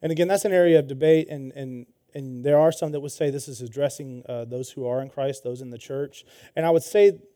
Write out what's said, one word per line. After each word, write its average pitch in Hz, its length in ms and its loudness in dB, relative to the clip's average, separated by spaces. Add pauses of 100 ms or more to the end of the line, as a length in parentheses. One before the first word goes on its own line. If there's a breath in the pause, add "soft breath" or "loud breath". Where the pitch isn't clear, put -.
And 160 80 -2
again, 170 160 0
that's 196 180 0
an 202 60 0
area 175 280 6
of 139 80 -4
debate, 156 420 2
and, 139 220 -10
and, 127 340 -12 (300)
and 131 280 -10
there 143 140 4
are 160 140 6
some 160 220 -6
that 147 80 -6
would 143 100 -10
say 151 180 -2
this 139 180 -8
is 127 140 -14
addressing, 127 680 -6
uh, 120 180 -8
those 123 260 -10
who 127 160 -8
are 123 120 -2
in 135 100 -10
Christ, 135 340 -6
those 123 180 -8
in 131 80 -14
the 120 80 -16
church. 139 480 -10 (300 soft breath)
And 160 100 -2
I 165 60 2
would 165 100 4
say 202 380 4 (160)